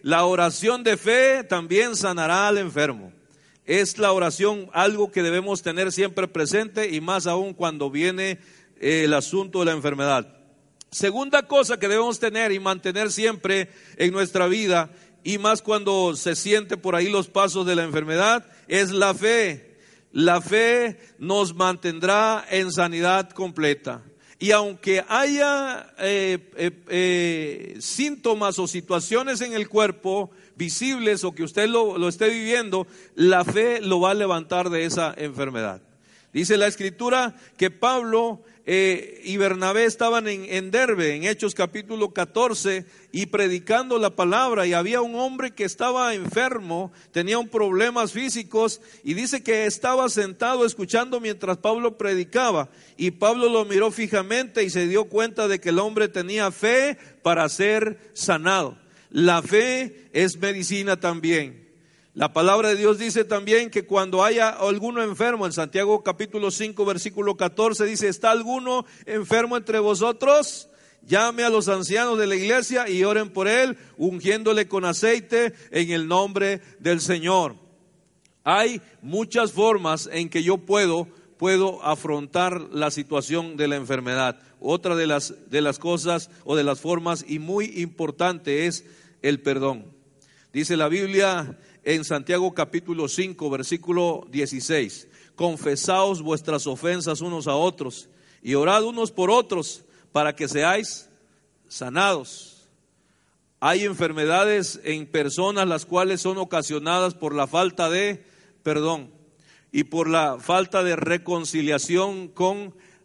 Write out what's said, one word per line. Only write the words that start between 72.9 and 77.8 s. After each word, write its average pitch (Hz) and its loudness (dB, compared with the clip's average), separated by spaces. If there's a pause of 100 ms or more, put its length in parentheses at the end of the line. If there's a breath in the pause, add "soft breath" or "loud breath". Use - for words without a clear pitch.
oren 208 2
por 190 -2
él, 254 2 (200 loud breath)
ungiéndole 202 0
con 190 -2
aceite 226 0 (180 loud breath)
en 170 0
el 165 -2
nombre 196 0 (180 loud breath)
del 175 0
Señor". 165 0 (880)